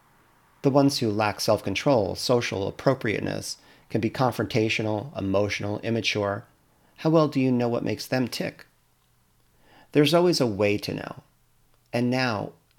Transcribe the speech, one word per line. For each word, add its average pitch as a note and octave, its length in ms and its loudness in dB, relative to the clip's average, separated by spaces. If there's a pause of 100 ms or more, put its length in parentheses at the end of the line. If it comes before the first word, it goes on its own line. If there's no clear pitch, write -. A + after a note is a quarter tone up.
(640)
The C#3+ 80 4
ones C#3 260 4
who A2+ 140 0
lack G#2 280 0
self-control, G2+ 760 0
social A2+ 520 -2
appropriateness, G#2 920 -2 (320)
can A2+ 120 -2
be A2 80 0
confrontational, A2 1080 -2
emotional, G2+ 640 -2
immature, G#2 640 -2 (520)
how D#3+ 140 0
well D#3 160 4
do C3+ 120 -2
you C3 120 2
know A#2+ 180 2
what A#2 140 -2
makes A2 240 -4
them B2+ 200 0
tick? - 380 -10 (1300)
There's D3 220 4
always F3 280 4
a B2+ 60 2
way G#2 320 2
to G2+ 160 -6
know. - 280 -10 (720)
And B2 160 0
now, B2 440 -2 (260)